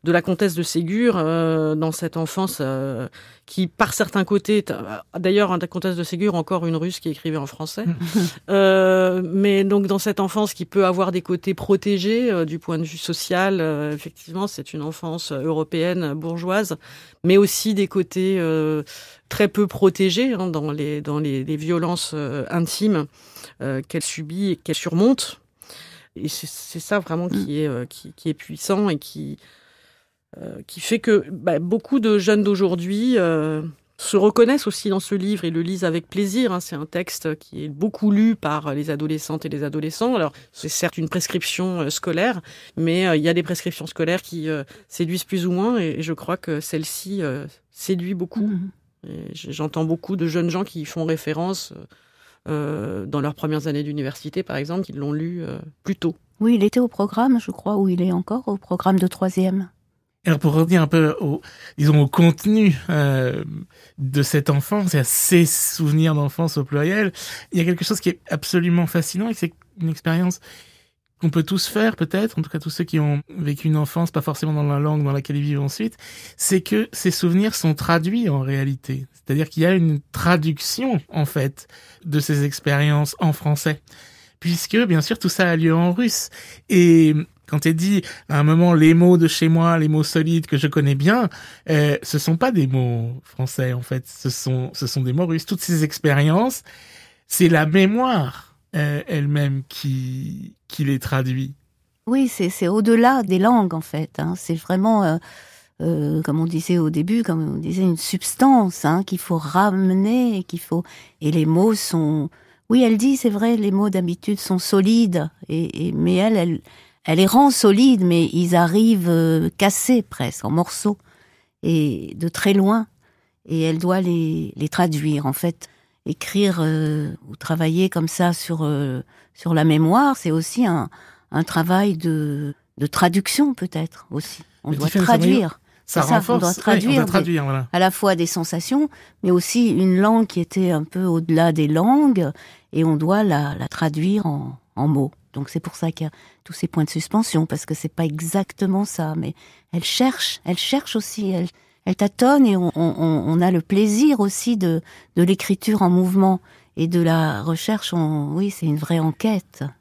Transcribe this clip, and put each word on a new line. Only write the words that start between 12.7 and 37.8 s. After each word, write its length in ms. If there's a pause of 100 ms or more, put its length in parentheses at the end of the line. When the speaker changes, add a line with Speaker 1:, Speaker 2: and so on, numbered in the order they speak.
Speaker 1:
de 80
vue 140
social, 640
euh, 320
effectivement, 560
c'est 260
une 80
enfance 500
européenne, 800
bourgeoise, 640 (480)
mais 120
aussi 360
des 140
côtés, 520
euh, 440 (460)
très 200
peu 180
protégés, 680
hein, 140
dans 220
les, 300
dans 200
les, 240
les 120
violences, 580
euh, 360
intimes, 560 (560)
euh, 240
qu'elle 160
subit 480
et 60
qu'elle 180
surmonte. 680 (760)
Et 120
c'est, 200
c'est 320
ça 180
vraiment 300
qui 180
Speaker 3:
Mm. 40
Speaker 1:
est, 160
euh, 200
qui, 280
qui 140
est 60
puissant 540
et 100
qui, 400 (960)
euh, 300
qui 140
fait 180
que, 320
bah, 300
beaucoup 400
de 180
jeunes 240
d'aujourd'hui, 760
euh, 460 (380)
se 160
reconnaissent 520
aussi 220
dans 100
ce 160
livre 280
et 60
le 100
lisent 220
avec 260
plaisir, 440
hein. 80
C'est 160
un 100
texte 500
qui 280
est 40
beaucoup 440